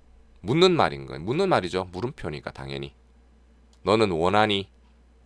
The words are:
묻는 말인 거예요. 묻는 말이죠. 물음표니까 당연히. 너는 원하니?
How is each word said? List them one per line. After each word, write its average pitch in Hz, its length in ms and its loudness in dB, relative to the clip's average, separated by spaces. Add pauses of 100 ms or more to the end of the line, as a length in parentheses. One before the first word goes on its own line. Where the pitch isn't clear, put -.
(420)
묻는 165 300 4
말인 76 340 2
거예요. 65 180 -10
묻는 151 260 -2
말이죠. 92 420 0
물음표니까 90 600 -8
당연히. 69 420 -10 (920)
너는 104 280 4
원하니? 98 580 0 (560)